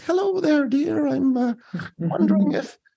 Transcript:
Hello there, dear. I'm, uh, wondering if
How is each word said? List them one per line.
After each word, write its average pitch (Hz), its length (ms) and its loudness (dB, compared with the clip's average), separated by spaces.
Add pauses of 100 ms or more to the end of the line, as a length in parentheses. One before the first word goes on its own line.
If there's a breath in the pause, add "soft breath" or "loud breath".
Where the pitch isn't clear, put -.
Hello 381 340 0
there, 302 280 2
dear. 294 400 -2
I'm, 269 300 0
uh, 240 160 0 (440 loud breath)
wondering 196 560 2
if - 260 -4 (180)